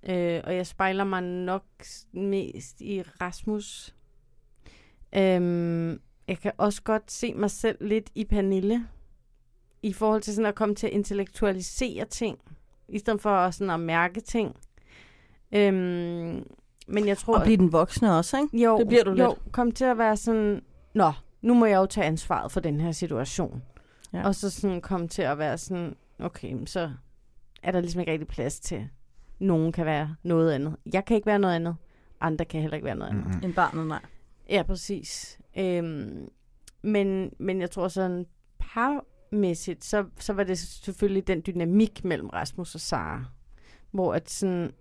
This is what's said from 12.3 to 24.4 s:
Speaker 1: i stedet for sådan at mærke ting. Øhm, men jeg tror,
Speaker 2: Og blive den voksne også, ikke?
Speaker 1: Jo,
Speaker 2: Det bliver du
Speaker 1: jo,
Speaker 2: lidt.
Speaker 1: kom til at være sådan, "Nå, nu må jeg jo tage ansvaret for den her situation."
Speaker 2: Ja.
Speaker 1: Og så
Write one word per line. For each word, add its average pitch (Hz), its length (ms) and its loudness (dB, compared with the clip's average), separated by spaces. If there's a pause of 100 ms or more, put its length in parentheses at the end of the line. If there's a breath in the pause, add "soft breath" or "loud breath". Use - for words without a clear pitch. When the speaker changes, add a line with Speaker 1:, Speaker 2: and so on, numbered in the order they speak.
Speaker 1:
i 208 100 -6
stedet 208 220 0
for 185 300 4
sådan 190 200 -4
at 165 100 -2
mærke 170 400 0
ting. 208 360 -2 (960 soft breath)
Øhm, 175 920 2 (440)
men 208 180 0
jeg 202 120 2
tror, 226 200 2
Speaker 2:
Og - 60 4
blive 220 120 8
den 180 160 6
voksne 170 460 4
også, 175 240 0
ikke? 233 220 2
Speaker 1:
Jo, 226 140 6
Speaker 2:
Det 220 100 4
bliver 233 160 8
du 196 60 0
Speaker 1:
jo, 240 180 6
Speaker 2:
lidt. - 240 -4
Speaker 1:
kom 240 200 2
til 262 120 -2
at 247 140 2
være 220 180 4
sådan, 214 460 0 (320)
"Nå, 180 180 6 (300)
nu 233 120 6
må 233 120 8
jeg 202 100 6
jo 190 100 6
tage 196 200 0
ansvaret 156 460 -2
for 190 80 -2
den 151 200 -2
her 165 120 0
situation." 143 680 -4 (500 soft breath)
Speaker 2:
Ja. 180 140 -2
Speaker 1:
Og 202 80 2
så 202 160 -4